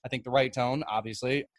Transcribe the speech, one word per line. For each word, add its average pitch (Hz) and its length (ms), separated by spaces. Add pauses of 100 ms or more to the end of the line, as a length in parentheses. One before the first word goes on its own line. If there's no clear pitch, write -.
I 123 40
think 123 160
the 123 40
right 131 220
tone, 127 380
obviously. 113 560 (140)